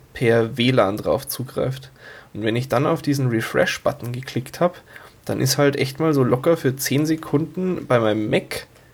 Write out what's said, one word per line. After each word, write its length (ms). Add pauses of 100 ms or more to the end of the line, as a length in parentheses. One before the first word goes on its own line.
(140)
per 440
W 140
lan 260
drauf 300
zugreift. 640 (440)
Und 100
wenn 120
ich 140
dann 160
auf 160
diesen 280
Refresh-Button 840
geklickt 480
hab, 180 (480)
dann 160
ist 160
halt 180
echt 240
mal 140
so 100
locker 340
für 180
zehn 300
Sekunden 840
bei 120
meinem 300
Mac 360 (280)